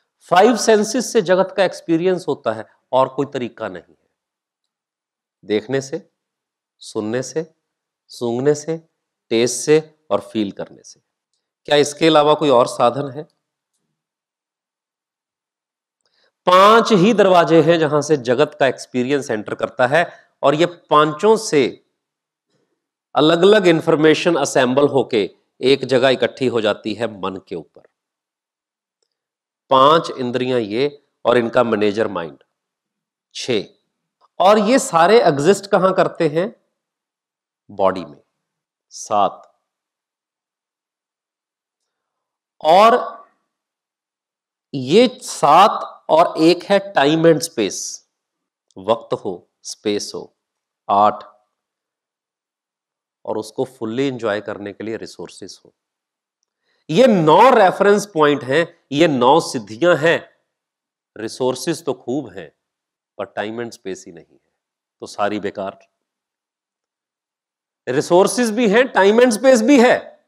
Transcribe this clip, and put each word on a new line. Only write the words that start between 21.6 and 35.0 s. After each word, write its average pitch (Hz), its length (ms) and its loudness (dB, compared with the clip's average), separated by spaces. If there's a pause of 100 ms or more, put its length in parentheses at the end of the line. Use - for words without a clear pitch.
अलग-अलग 175 520 2
इंफॉर्मेशन 160 680 2
असेंबल 135 520 0
होके 107 400 -2 (320)
एक 135 240 0
जगह 127 260 0
इकट्ठी 123 360 -2
हो 113 140 -2
जाती 104 340 -4
है 113 120 -8 (140)
मन 95 160 -8 (120)
के 95 60 -12
ऊपर। - 280 -16 (1900)
पांच 147 420 4
इंद्रियां 127 480 -4
ये 113 280 -4 (360)
और 123 140 2
इनका 117 260 0
मैनेजर 107 440 -2
माइंड, 85 300 -10 (960)
छह। 107 300 -6 (760)
और 202 200 4
ये 233 180 0
सारे 185 440 2